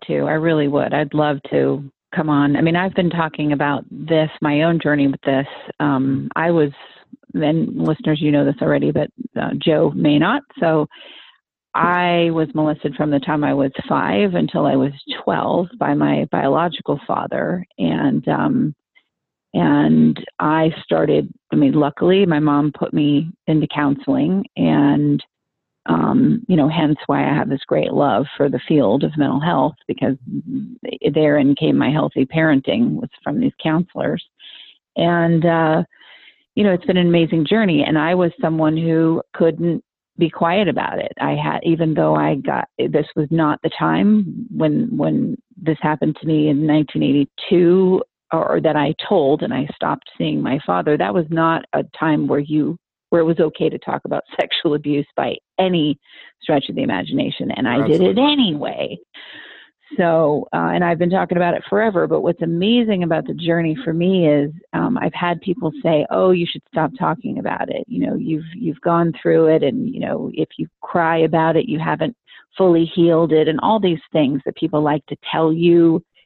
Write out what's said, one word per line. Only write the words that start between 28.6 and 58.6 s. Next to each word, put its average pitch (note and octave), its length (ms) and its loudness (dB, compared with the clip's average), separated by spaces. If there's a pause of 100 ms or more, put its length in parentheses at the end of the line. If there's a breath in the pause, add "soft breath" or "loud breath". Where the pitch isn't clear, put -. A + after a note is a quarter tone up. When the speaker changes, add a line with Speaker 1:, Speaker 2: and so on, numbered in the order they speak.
Speaker 1:
field C#3 380 2
of D#3 140 -4
mental C#3 200 0
health, D3 360 0 (120)
because - 300 -2 (960)
therein D3 420 4
came D3 220 0
my C#3+ 140 2
healthy D3+ 340 0
parenting, D3 680 0
was - 160 -8 (120)
from D3+ 160 -4
these - 140 0 (100)
counselors. D#3+ 640 -2 (720 loud breath)
And, E3+ 480 2
uh, E3 400 2 (720 soft breath)
you G#3 100 2
know, G3 80 4
it's F3+ 140 -2
been F#3 100 2
an F3+ 100 4
amazing E3 380 2
journey. F3+ 400 2
And D#3 140 0
I D#3+ 160 0
was F3 260 2
someone D#3+ 380 0
who E3 440 2 (120)
couldn't E3 500 0 (320)
be E3 140 2
quiet F3+ 380 0
about - 300 -4
it. - 220 -6
I D3 120 -2
had, D3 320 -2
even E3 280 2
though D#3 220 2
I D3+ 220 0
got, C#3 300 -4 (120)
this D3 360 0
was D3+ 160 -2
not D#3+ 320 0
the D#3+ 160 -2
time F#3 680 0 (100)
when, D#3 400 0
when D#3 400 0 (240)
this D#3 220 -2
happened D3+ 380 -2
to D3 60 -8
me D#3 220 2
in D3 180 0
nineteen D#3 360 0
eighty-two, F3 1000 2 (300)
or, E3 240 0
or E3 60 2
that D3+ 140 2
I D3 180 0 (120)
told, D#3 360 2
and C#3 100 -4
I C3+ 220 -2
stopped - 420 -6
seeing D3+ 240 -2
my C#3 240 -2
father, E3+ 320 0
that F#3 160 -2
was F3 160 0
not E3 460 0
a D3+ 100 0 (140)
time D#3 280 0
where C#3 140 0
you, D3+ 380 -2 (320)
where E3+ 100 4
it D#3+ 40 4
was D#3+ 140 0
okay D#3+ 300 0
to - 100 -4
talk - 260 -6
about C#3+ 260 -4
<laughs> - 100 -8
sexual - 340 -2
abuse D3 320 -2 (100)
by C#3 200 -2 (220)
any E3+ 400 0 (440 loud breath)
stretch D3 260 0
of - 60 -8
the D3 80 -4
imagination. - 680 -4
And - 160 -2
I A#2+ 180 0
did D#3+ 140 2
it F#3+ 180 2
Speaker 2:
Absolutely. B3+ 40 2 (100)
Speaker 1:
anyway. D3 640 -2 (1000 loud breath)